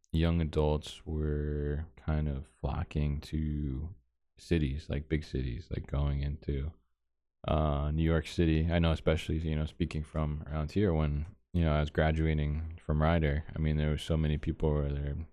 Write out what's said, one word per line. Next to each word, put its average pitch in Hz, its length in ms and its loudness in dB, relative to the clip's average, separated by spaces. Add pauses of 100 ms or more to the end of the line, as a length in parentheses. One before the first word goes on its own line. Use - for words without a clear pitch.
(100)
young 82 300 4
adults 76 640 0
were 73 800 -2 (200)
kind 76 240 0
of 69 160 -4 (160)
flocking 71 600 -2
to 76 680 -2 (500)
cities, 73 500 0
like, 73 200 -4
big 76 140 0
cities, 64 480 -6
like, - 160 -6
going 71 360 0
into, 71 500 -4 (760)
uh, 76 460 2
New 80 100 2
York 80 240 2
City. 80 460 2
I 87 80 4
know, 82 100 4
especially, 80 480 0
you 80 160 -2
know, 78 120 0
speaking 78 360 -4
from 76 480 -4
around 78 220 -4
here, 98 200 2
when 78 340 0 (260)
you 85 120 2
know, 80 80 4
I 76 80 4
was 73 100 0
graduating 78 920 2
from 78 180 2
Rider, 78 420 2 (100)
I - 40 -8
mean, 78 180 2
there 76 140 2
were 73 80 0
so - 180 -2
many 76 220 2
people 80 340 -2
where 73 180 0
they're 71 260 -4 (160)